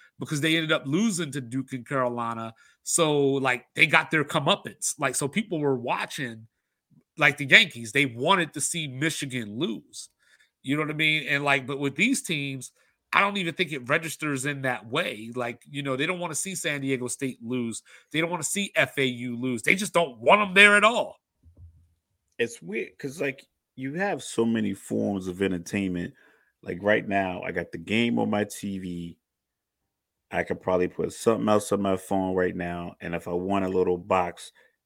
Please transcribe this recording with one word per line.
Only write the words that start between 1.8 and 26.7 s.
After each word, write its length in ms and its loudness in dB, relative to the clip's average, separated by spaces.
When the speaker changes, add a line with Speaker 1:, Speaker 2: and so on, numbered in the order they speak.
Speaker 1:
Carolina. 680 -4
So, 400 4
like, 440 2
they 100 6
got 240 4
their 140 4
comeuppance. 760 -2
Like, 160 0
so 140 -2
people 300 -4
were 200 2
watching, 680 -6
like, 200 4
the 80 -4
Yankees. 460 4
They 140 4
wanted 480 2
to 60 -6
see 260 -4
Michigan 720 -4
lose. 520 -6
You 140 -2
know 60 0
what 80 -4
I 40 -4
mean? 340 0
And, 160 0
like, 220 2
but 140 -4
with 160 -2
these 260 2
teams, 500 -6
I 80 4
don't 160 2
even 180 -2
think 180 -2
it 160 -8
registers 580 -2
in 160 -4
that 240 -2
way. 480 -4
Like, 340 -6
you 140 -8
know, 140 -2
they 100 0
don't 140 -2
wanna 140 -6
see 200 -6
San 280 -4
Diego 260 -2
State 340 -6
lose. 400 -4
They 80 0
don't 100 0
wanna 140 -6
see 320 -4
F 220 2
A 60 2
U 320 -4
lose. 260 -4
They 120 4
just 180 -6
don't 260 0
want 220 6
'em 140 -2
there 220 10
at 80 6
all. 340 2
Speaker 2:
It's 240 -4
weird 360 -10
'cause, 220 -8
like, 260 -4
you 180 -8
have 280 -2
so 220 0
many 280 0
forms 540 -2
of 160 -2
entertainment. 720 -2
Like, 200 -8